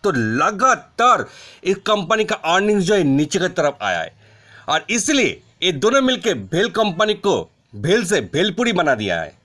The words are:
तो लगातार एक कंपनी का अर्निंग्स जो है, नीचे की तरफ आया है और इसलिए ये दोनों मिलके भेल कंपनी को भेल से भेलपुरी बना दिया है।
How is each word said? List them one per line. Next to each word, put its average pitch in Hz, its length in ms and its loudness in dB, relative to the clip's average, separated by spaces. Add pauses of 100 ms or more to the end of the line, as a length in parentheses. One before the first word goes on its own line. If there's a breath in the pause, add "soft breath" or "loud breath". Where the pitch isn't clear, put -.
तो 202 80 2
लगातार 175 1120 0 (380 loud breath)
एक 190 180 -2
कंपनी 214 420 0
का 208 120 -4
अर्निंग्स 196 480 2
जो 202 100 2
है, 190 100 2
नीचे 147 340 0
की 180 120 0
तरफ 147 320 -2
आया 90 180 -2
है 82 120 -8 (560 soft breath)
और 156 220 -2
इसलिए 240 500 0 (220)
ये 180 120 0
दोनों 226 280 2
मिलके 247 320 0
भेल 156 360 -2
कंपनी 214 460 0
को 185 240 0 (360)
भेल 185 280 0
से 175 160 0 (120)
भेलपुरी 208 400 0
बना 165 220 2
दिया 95 260 -2
है। 76 120 -10 (120)